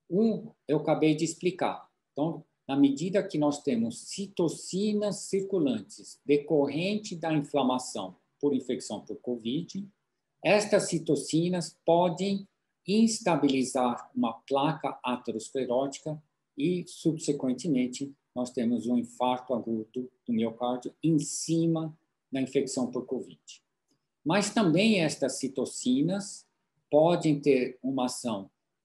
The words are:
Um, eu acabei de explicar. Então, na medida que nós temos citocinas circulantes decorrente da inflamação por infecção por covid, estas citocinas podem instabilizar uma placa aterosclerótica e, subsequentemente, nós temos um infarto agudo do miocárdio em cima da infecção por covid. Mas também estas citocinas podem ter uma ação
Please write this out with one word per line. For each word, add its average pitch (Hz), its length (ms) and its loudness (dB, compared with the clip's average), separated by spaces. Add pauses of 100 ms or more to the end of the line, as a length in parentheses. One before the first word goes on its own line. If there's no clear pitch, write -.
Um, 202 420 0 (160)
eu 151 100 2
acabei 147 380 4
de 165 80 0
explicar. 160 640 -4 (240)
Então, - 320 -4 (240)
na - 80 -2
medida 151 460 4
que 175 160 -4
nós 147 240 0
temos 117 380 -2
citocinas 202 1200 -2
circulantes 147 1080 -2
decorrente 156 920 2
da 160 180 -2
inflamação 127 800 -2 (240)
por 143 160 2
infecção 113 460 -6
por - 160 -12
covid, 131 680 -6 (560)
estas 202 460 4
citocinas 165 960 0
podem 180 600 2 (400)
instabilizar 139 1300 2
uma 120 180 0
placa 139 680 -2
aterosclerótica 127 1200 -4 (360)
e, 175 300 0
subsequentemente, 139 1200 -2 (220)
nós 123 160 -4
temos 117 380 -2
um 123 100 2
infarto 123 560 -2
agudo 113 560 -4 (160)
do 120 80 -2
miocárdio 117 600 -2 (100)
em 156 160 4
cima 160 760 0 (360)
da 135 100 -2
infecção 127 480 -2
por - 160 -6
covid. 95 340 -8 (840)
Mas 190 300 0
também 202 480 4
estas 143 360 -2
citocinas 139 1080 -2 (440)
podem 160 500 4
ter 127 420 2
uma 131 240 -2
ação 110 440 -6 (360)